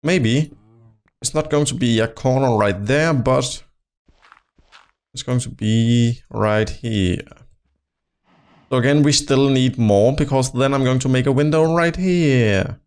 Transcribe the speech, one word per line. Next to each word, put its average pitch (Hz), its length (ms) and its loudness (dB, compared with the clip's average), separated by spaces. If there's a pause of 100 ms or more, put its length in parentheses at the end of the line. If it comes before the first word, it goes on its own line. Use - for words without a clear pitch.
maybe 151 500 0 (680)
it's - 100 -6
not 151 160 -4
going 147 160 0
to - 100 -4
be 117 240 0
a 110 80 0
corner 127 480 -2
right 104 300 0
there, 151 300 0
but 131 500 -2 (1500)
it's - 80 -14
going 127 180 -2
to - 80 -12
be 117 800 0
right 107 400 0
here. 101 540 -4 (1500)
So 131 80 -2
again, 139 260 2
we 143 100 2
still 135 360 0
need 131 300 0
more, 110 360 4
because 139 380 -2
then 135 220 0
I'm 135 100 0
going 127 140 0
to 127 100 -2
make 127 160 0
a 139 80 0
window 156 420 0
right 170 220 0
here. 127 920 0